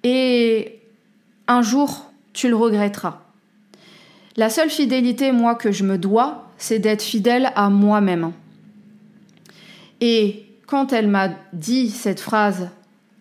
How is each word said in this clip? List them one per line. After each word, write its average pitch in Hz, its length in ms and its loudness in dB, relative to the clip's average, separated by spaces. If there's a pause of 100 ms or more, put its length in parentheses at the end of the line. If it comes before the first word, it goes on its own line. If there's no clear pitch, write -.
et 247 760 0 (680)
un 247 140 4
jour, 269 500 -2 (220)
tu 254 160 -2
le 233 60 2
regretteras. 208 680 -2 (1120)
La 220 140 2
seule 311 220 0
fidélité, 262 600 0
moi, 233 220 2
que 226 180 -2
je 196 120 -2
me 190 160 0
dois, 220 580 -2
c'est 220 220 -4
d'être 214 240 0
fidèle 247 520 0
à 202 140 2
moi-même. 202 600 2 (1700)
Et 220 440 0 (200)
quand 277 280 -2
elle 220 140 2
m'a 190 220 2 (220)
dit 226 380 -2
cette 202 300 -6
phrase, « 196 500 -2 (520)